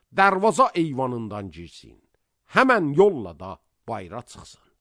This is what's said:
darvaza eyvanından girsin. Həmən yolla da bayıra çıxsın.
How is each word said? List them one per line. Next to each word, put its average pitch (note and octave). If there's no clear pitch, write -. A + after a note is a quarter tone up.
darvaza G3
eyvanından A#2+
girsin. E2+
Həmən G#3+
yolla D3
da F#2
bayıra G#2
çıxsın. -